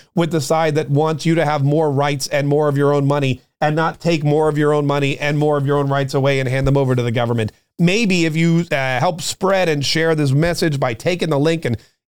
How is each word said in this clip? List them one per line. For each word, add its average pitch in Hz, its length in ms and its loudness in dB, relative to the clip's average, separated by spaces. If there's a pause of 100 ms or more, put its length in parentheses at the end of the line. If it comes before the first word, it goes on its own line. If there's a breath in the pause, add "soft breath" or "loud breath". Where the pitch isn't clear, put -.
(140)
with 165 160 0
the 165 100 -2
side 160 360 0
that 147 120 -2
wants 151 380 0
you 165 80 2
to 160 100 2
have 147 200 0
more 151 260 2
rights 143 380 -2
and 143 180 -2
more 147 220 2
of 139 80 0
your 143 160 2
own 143 140 2
money 139 360 0 (180)
and 151 140 0
not 165 260 -2
take 165 220 -2
more 151 260 2
of 151 80 -2
your 151 160 2
own 147 140 0
money 139 320 0
and 147 180 -2
more 147 200 2
of 139 100 -2
your 143 120 0
own 139 100 0
rights 139 260 -2
away 135 240 0
and 131 100 -2
hand 135 160 -2
them 139 120 2
over 131 180 2
to 123 80 0
the 120 80 -2
government." 117 400 0 (280 soft breath)
Maybe 180 480 2
if 156 100 -2
you, 170 340 2
uh, 131 300 -2
help 175 220 -2
spread 185 480 0
and 143 120 -2
share 160 320 0
this 147 180 0
message 160 460 0
by 127 140 -2
taking 175 380 -4
the 139 100 0
link 165 240 0
and 117 140 -2 (340 soft breath)